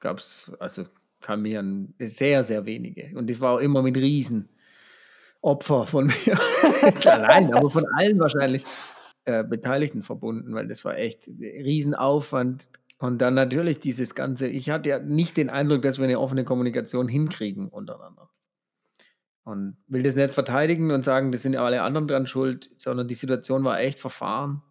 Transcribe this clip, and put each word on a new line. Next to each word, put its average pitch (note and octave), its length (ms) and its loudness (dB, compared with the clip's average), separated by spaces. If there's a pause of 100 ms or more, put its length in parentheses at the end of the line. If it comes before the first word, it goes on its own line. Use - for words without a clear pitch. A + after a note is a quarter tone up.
gab's, - 580 -10
also F2+ 280 -12 (340)
kam G#2+ 220 -6
mir G#2+ 180 -4
an, G2 400 -8
sehr, C3+ 420 0
sehr G#2+ 240 -4
wenige. - 500 -12
Und A#2+ 140 -6
das A#2+ 100 -6
war B2 140 2
auch B2 60 2
immer C#3 220 2
mit C3 140 0
Riesen C3 520 0 (920)
Opfer C#3+ 460 2
von C#3+ 200 2
mir. F#3+ 300 2 (240)
<laughs> - 240 6
Nicht - 220 6
allein, D#3 480 8
aber C3+ 160 6
von D#3 140 2 (120)
allen G3 220 4
wahrscheinlich, C#3 460 2 (600)
äh, A2+ 200 0
Beteiligten B2+ 580 -2
verbunden, A2+ 520 -8
weil A2 120 -6
das - 180 -12
war - 140 -6
echt A2+ 300 -8
Riesenaufwand. C#3 1400 -2 (280)
Und B2 200 -4
dann B2+ 160 2
natürlich C3+ 440 2
dieses - 380 -6
Ganze, C3 320 -4
ich C3 220 -6
hatte D3+ 180 -2
ja C#3 100 0
nicht D3+ 380 -2
den C#3+ 120 0
Eindruck, C#3+ 340 2
dass C3+ 160 0
wir C3+ 80 0
eine B2+ 120 2
offene C3 260 -2
Kommunikation B2 600 -2
hinkriegen G#2+ 640 -4
untereinander. G2+ 600 -16 (1120)
Und G2 320 -8 (100)
will B2+ 160 -2
das C3+ 140 2
nicht C#3 180 2
verteidigen D#3 560 2
und C3+ 140 0
sagen, C3+ 260 2
das A#2+ 120 -4
sind C3+ 100 0
ja B2 120 0
alle B2 180 0
anderen D3 260 -2
dran C3+ 180 0
schuld, C3 520 -4
sondern B2 280 -4
die A#2+ 80 -8
Situation C3 480 -2
war B2 180 0
echt C3+ 200 -2
verfahren. C#3 720 -6